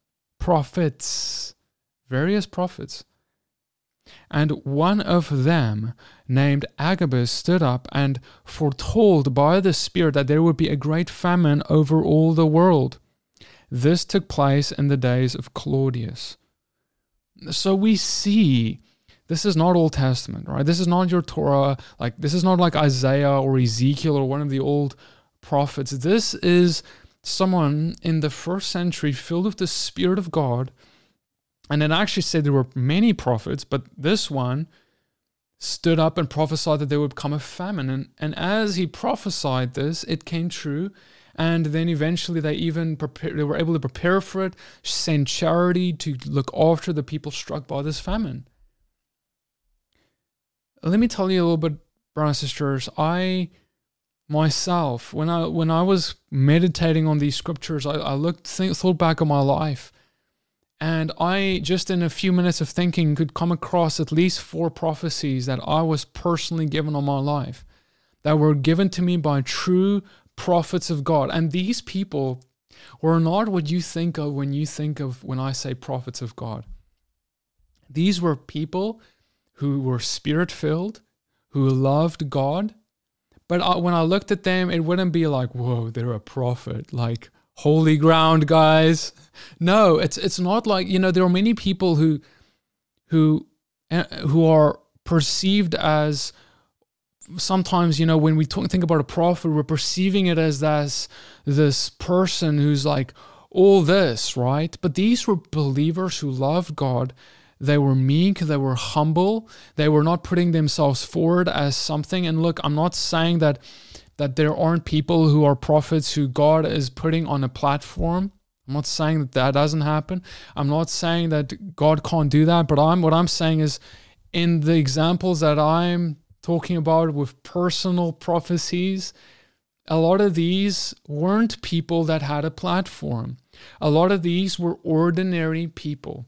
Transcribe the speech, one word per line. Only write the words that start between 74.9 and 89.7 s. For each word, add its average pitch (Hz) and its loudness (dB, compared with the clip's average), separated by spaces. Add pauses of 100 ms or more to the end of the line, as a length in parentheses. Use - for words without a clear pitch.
of, 127 -8
when 131 -6
I 135 -4
say 127 -8
prophets 127 -10
of 120 -12
God. 113 -12 (1200)
These 175 0
were 160 0
people 180 -6 (580)
who 143 -2
were 127 -2
spirit-filled, 165 -4 (500)
who 135 0
loved 139 0
God. 147 -2 (720)
But 175 0
I, 175 0
when 175 0
I 165 2
looked 190 0
at 196 -4
them, 185 0
it 170 -2
wouldn't 175 0
be 165 2
like, 127 -2
"Whoa, 120 -2
they're 120 -4
a 107 -4
prophet, - -6
like, 117 -4 (280)
holy 156 4
ground, 160 4
guys." 160 4 (480)
No, 180 6